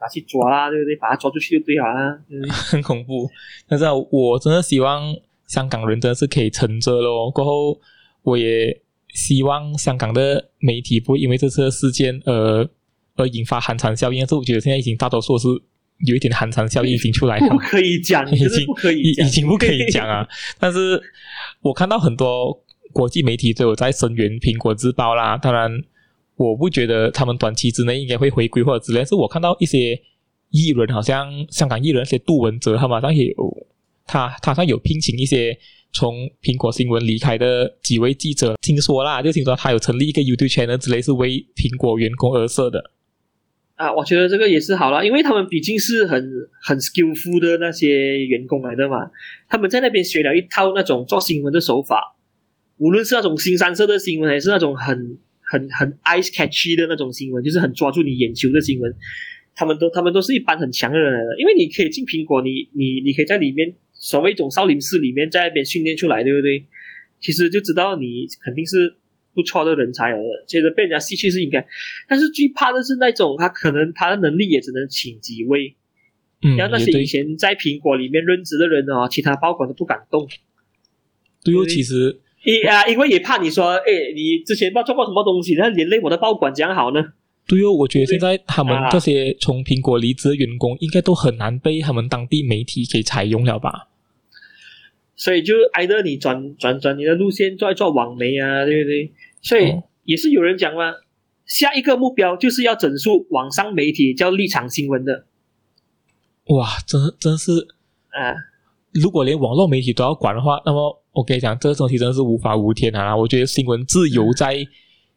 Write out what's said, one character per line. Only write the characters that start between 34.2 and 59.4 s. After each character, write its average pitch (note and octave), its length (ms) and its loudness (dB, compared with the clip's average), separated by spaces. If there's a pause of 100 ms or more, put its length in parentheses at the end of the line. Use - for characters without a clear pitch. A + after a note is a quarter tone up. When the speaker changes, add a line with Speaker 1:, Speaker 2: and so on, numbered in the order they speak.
Speaker 2:
他 D3+ 100 0
好 C#3 40 0
像 F3 100 0
有 A#2 120 0
聘 D#3 220 -2
请 A#2+ 180 -2
一 C3 80 0
些 A#2+ 320 0 (340)
从 B2 380 -4 (120)
苹 B2+ 160 0
果 A#2 140 0
新 B2 180 -2
闻 A#2 160 2
离 A2+ 120 0
开 A2+ 200 0
的 B2 440 0
几 B2 160 0
位 B2 160 2
记 D3 200 -6
者， A#2 280 0
听 D3 180 2
说 C#3 240 2
啦， C#3+ 180 -2
就 D3+ 100 0
听 D3+ 120 0
说 B2+ 120 2
他 C3+ 160 -2
有 A#2 80 2
成 A#2+ 180 -2
立 C#3 100 0
一 D3+ 40 -2
个 D3 100 0
YouTube C3 320 2
channel B2 240 0
之 C3 140 -4
类， A#2+ 100 0
是 C3+ 120 -2
为 B2+ 300 0 (120)
苹 B2+ 220 -2
果 A#2 200 0
员 A2+ 180 0
工 B2+ 200 2
而 A#2 120 2
设 B2+ 220 0
的。 - 220 -6 (840)
Speaker 1:
啊， D#3 180 -4
我 D3 140 -2
觉 D#3+ 100 2
得 F3+ 140 4
这 G3 80 2
个 A3 100 4
也 E3 120 6
是 F#3+ 160 0
好 C#3+ 160 2
啦， D3+ 120 2
因 G#3 80 2
为 D4 120 4
他 C#4+ 100 2
们 G3 140 2
毕 F3 120 -2
竟 G3+ 200 -2
是 A3+ 260 2
很， C3+ 180 0 (380)
很 C#3+ 180 0
skillful E3 600 0
的 E3+ 180 2
那 E3+ 140 -2
些 C#3 520 0
员 B2+ 220 -2
工 C3+ 160 -4
来 B2 140 -8
的 C#3 120 0
嘛， A#2+ 220 -4 (400)
他 A#3 80 0
们 G#3 100 0
在 B3 120 0
那 B3+ 100 2
边 G3 160 0
学 D#3+ 160 0
了 D#3+ 140 2
一 E3+ 80 4
套 F#3+ 320 0
那 F#3+ 80 0
种 B2+ 240 0
做 G3+ 120 0
新 D#3+ 220 -2
闻 C#3 100 -2
的 E3 80 2
手 C#3 220 0
法， - 340 -2 (640)
无 D3+ 140 2
论 G#3+ 120 2
是 A3 120 0
那 A#3 60 2
种 F3 140 0
新 E3+ 220 0
三 F3+ 180 2
色 G#3 120 4
的 G3+ 100 2
新 F3+ 220 -4
闻， D#3 100 0
还 C#3+ 100 0
是 D#3 100 -2
那 G3+ 100 2
种 C#3+ 180 0
很， B2 400 -6 (240)
很， C3+ 300 -4
很 C#3 200 -2 (120)
eye F3 200 2
catchy E3+ 520 -2
的 E3 120 2
那 E3 80 -4
种 C3+ 160 -6
新 C3 200 -10
闻， B2 120 -4
就 C#3+ 60 -2
是 E3 100 0
很 C3 140 0
抓 C#3 180 0
住 E3 120 0
你 C#3 120 0
眼 A#2+ 180 0
球 B2+ 180 0
的 D3+ 100 4
新 C3 180 -2
闻， A#2+ 140 -4 (600)